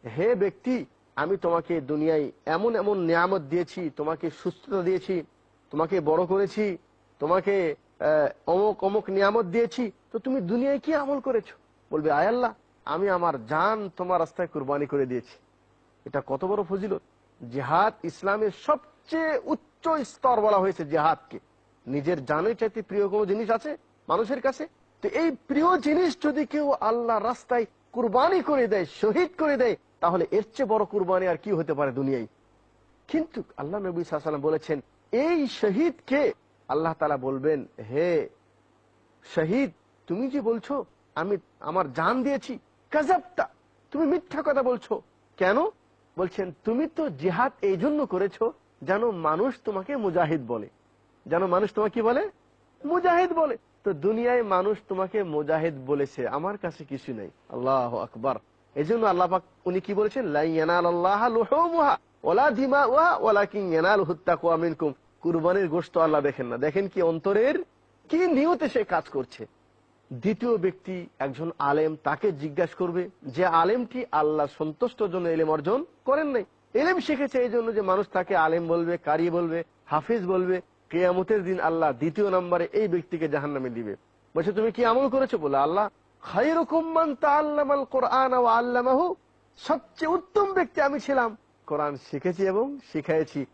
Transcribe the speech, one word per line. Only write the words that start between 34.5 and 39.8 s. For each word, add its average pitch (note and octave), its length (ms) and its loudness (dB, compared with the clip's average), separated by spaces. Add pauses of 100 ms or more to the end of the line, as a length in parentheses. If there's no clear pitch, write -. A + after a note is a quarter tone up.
বলেছেন, D#3 280 -2 (340)
এই D4 340 2
শহীদকে C4 840 0 (360)
আল্লাহ D#3+ 300 -2
তাআলা D3+ 180 0
বলবেন, C3+ 500 -2 (240)
"হে D#3 380 0 (1080)
শহীদ, F#3+ 360 0 (360)